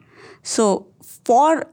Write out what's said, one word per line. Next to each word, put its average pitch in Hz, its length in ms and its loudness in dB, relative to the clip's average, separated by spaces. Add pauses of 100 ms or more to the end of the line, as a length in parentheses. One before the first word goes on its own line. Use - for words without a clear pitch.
(420)
So - 440 -2 (400)
for 294 460 2